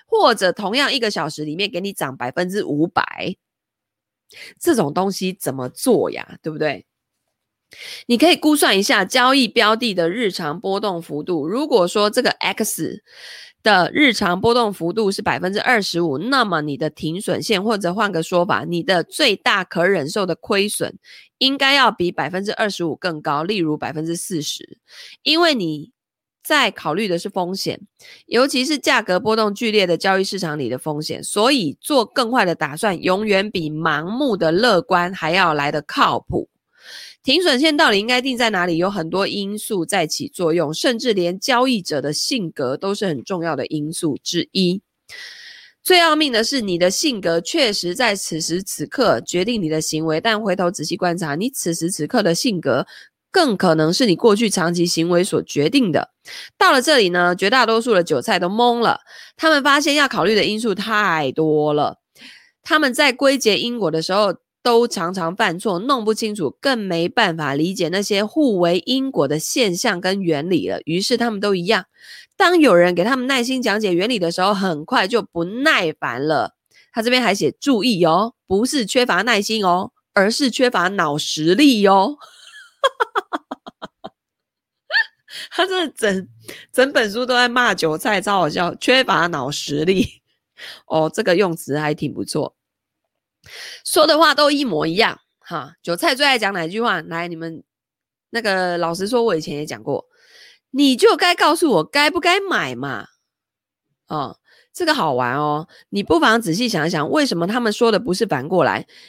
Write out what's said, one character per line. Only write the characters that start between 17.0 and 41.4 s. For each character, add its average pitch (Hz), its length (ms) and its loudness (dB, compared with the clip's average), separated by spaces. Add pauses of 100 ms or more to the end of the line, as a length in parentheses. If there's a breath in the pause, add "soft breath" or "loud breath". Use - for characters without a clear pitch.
损 160 200 -4
线， 185 220 -2
或 214 160 0
者 180 160 -2
换 208 160 -2
个 160 140 -2
说 175 200 2
法， 123 200 0
你 170 180 -4
的 180 220 0
最 240 320 0
大 208 260 0
可 175 240 0
忍 175 240 0
受 196 160 -2
的 170 80 -2
亏 202 340 -2
损， - 300 -6 (400 loud breath)
应 269 180 2
该 269 160 2
要 262 200 4
比 180 180 -2
百 170 180 -4
分 185 160 -6
之 208 100 -6
二 214 140 -2
十 190 160 -6
五 147 120 -2
更 156 260 -6
高， 147 220 -2
例 208 140 -4
如 151 200 -2
百 - 140 -6
分 156 120 -6
之 165 120 -4
四 170 260 -6
十。 - 360 -10 (440 loud breath)
因 311 180 2
为 330 140 2
你 160 380 -6 (500)
在 269 300 0
考 156 220 -6
虑 214 120 -2
的 175 120 -2
是 202 100 -8
风 185 260 -4
险， - 280 -6 (440 loud breath)
尤 254 220 2
其 254 160 0
是 302 140 -2
价 269 220 2
格 180 200 0
波 220 160 2
动 208 180 0
剧 226 160 -2
烈 202 160 4
的 170 100 2
交 190 220 2
易 190 60 2
市 196 160 -6
场 156 180 -4
里 131 100 -4
的 123 80 -4
风 151 240 -6
险， - 220 -8
所 226 300 2
以 185 280 -2
做 269 240 0
更 233 280 -2
坏 247 120 2
的 165 120 0
打 147 200 -6
算， 190 240 -2
永 190 240 0
远 202 240 0
比 160 220 -4
盲 156 360 -2
目 240 300 -2
的 160 140 0
乐 190 320 4
观 180 320 0
还 165 160 -4
要 175 240 4
来 147 160 0
得 151 120 -4
靠 170 360 0
谱。 - 300 -6 (760 loud breath)
停 294 200 2
损 277 180 2
线 302 160 2
到 302 140 4
底 202 80 4
应 208 80 -2
该 247 160 0
定 262 120 -2
在 233 140 0
哪 185 160 0
里？ 170 140 0
有 180 120 2
很 165 200 -6
多 180 180 -2
因 196 280 -6
素 208 280 -4
在 180 220 0
起 - 200 -6
作 165 280 -2
用， 156 180 0
甚 233 260 -2
至 208 140 -2
连 180 260 -2
交 254 300 2